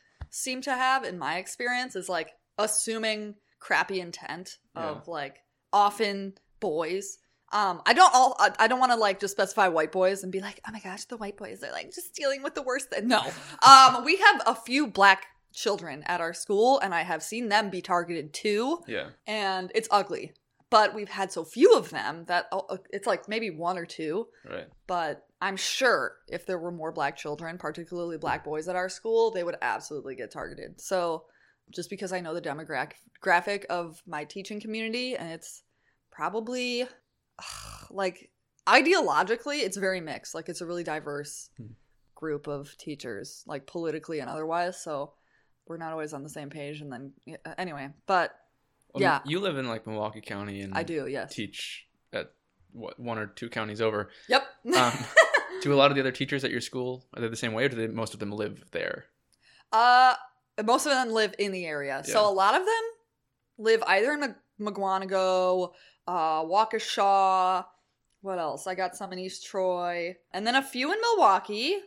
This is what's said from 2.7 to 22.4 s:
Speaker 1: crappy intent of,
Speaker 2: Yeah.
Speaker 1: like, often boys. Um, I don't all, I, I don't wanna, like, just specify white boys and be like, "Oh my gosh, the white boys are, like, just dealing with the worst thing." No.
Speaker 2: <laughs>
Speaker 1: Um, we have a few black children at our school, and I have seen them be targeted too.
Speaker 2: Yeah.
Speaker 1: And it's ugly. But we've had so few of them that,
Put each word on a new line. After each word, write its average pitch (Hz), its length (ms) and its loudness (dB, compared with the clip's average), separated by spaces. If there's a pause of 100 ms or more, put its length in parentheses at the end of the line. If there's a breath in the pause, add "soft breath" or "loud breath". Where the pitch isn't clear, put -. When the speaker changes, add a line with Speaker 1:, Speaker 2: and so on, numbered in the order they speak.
Speaker 1:
crappy 180 400 0
intent 170 580 -14 (160)
of, 160 320 -8
Speaker 2:
Yeah. 170 60 -10
Speaker 1:
like, 143 240 -8 (360)
often 202 600 2 (240)
boys. 175 600 -4 (340)
Um, 196 340 0
I 240 60 8
don't 349 200 10
all, 254 280 8
I, 196 180 8
I 220 80 8
don't 254 140 2
wanna, 247 160 4
like, 202 240 2
just 196 120 -4
specify 196 360 2
white 160 240 0
boys 190 320 2
and 185 80 -8
be 190 80 -4
like, 196 260 -12
"Oh 214 60 -12
my 220 80 -12
gosh, 196 240 -12
the 247 120 -14
white 202 200 -10
boys 190 260 -14
are, - 80 -10
like, - 240 -10
just - 200 -14
dealing 277 280 -4
with 285 140 -6
the 302 60 -6
worst 262 280 -6
thing." 208 160 -4
No. 233 160 2
Speaker 2:
<laughs> - 440 -12
Speaker 1:
Um, 262 380 12
we 320 120 2
have 415 300 6
a 240 100 4
few 269 320 -2
black 190 380 6 (260)
children 170 540 -6
at 175 140 -2
our 170 140 -4
school, 220 460 4
and 190 120 -2
I 165 100 0
have 165 200 -4
seen 233 260 -6
them 208 220 2
be 190 100 -6
targeted 170 540 -2
too. 247 540 0
Speaker 2:
Yeah. 80 220 -6 (160)
Speaker 1:
And 190 480 -4
it's 220 160 -2
ugly. 190 420 0 (380)
But 208 240 6
we've 208 140 -8
had 196 220 -6
so 165 140 -6
few 339 320 6
of 175 140 0
them 156 360 -6
that, 175 240 0